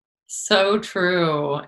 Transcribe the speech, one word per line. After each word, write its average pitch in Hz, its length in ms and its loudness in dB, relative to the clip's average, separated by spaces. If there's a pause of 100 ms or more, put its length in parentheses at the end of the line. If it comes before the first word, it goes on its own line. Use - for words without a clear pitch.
(340)
So 202 440 2
true. 165 880 0